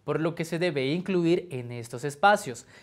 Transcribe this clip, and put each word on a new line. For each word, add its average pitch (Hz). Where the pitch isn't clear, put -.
por 147
lo 165
que 165
se 165
debe 143
incluir 175
en 120
estos 120
espacios 147